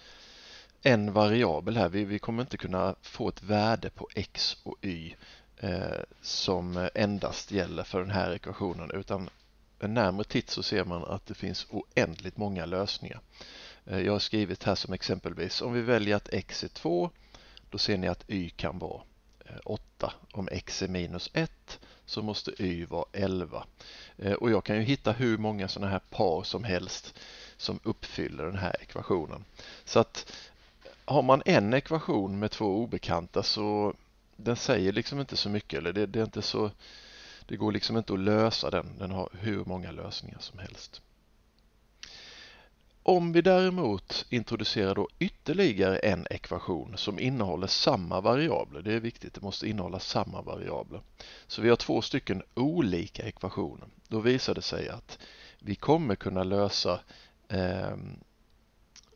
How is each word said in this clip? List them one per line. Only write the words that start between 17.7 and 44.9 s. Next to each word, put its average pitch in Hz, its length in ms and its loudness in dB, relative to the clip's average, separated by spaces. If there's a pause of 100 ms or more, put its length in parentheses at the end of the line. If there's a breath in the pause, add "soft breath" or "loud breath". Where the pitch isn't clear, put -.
då 104 80 -8
ser 104 200 2
ni 92 100 0
att 87 220 -2
y 92 200 -2
kan - 280 -4
vara, - 240 -8 (420)
eh, 113 200 -16
åtta. - 480 -6 (200)
Om 95 200 -6
x - 300 -6
är 95 60 0
minus 87 440 -4
ett, - 480 -4 (260 loud breath)
så - 160 -6
måste 107 400 -4
y 87 220 -2
vara 80 280 -4
elva. 95 540 -2 (520 loud breath)
Eh, 101 140 0
och 117 180 2
jag 101 140 4
kan 104 120 2
ju 110 60 2
hitta 113 300 2
hur 117 260 2
många 104 300 -2
såna 98 200 -4
här 98 120 0 (100)
par 90 320 2
som 98 220 -4
helst 90 500 -4 (420 loud breath)
som - 260 -6
uppfyller 80 640 -4
den 95 140 -4
här 90 240 -2
ekvationen. - 640 -4 (400 loud breath)
Så - 160 2
att - 320 -2 (720 loud breath)
har 139 180 4
man 131 240 6
en 117 280 6
ekvation 131 640 0
med 104 120 0
två 104 320 0
obekanta, 87 600 -2
så 104 520 0 (420)
den 113 200 0
säger 98 360 4
liksom 117 280 -2
inte - 160 -4
så - 120 0
mycket, 104 300 -2
eller 85 140 -2
det, 104 140 2
det 98 120 -2
är 110 60 4
inte 107 180 -4
så, 107 280 0 (760 loud breath)
det - 100 -8
går 104 160 2
liksom 107 240 0
inte 107 160 0
att 98 60 2
lösa 107 520 4
den. 87 160 0 (120)
Den 95 120 -6
har 95 220 -2
hur 95 320 -4
många 90 280 -6
lösningar - 480 -10
som - 180 -14
helst. - 440 -16 (2000 loud breath)
Om 175 300 6
vi 165 100 8
däremot 180 840 4
introducerar 107 640 0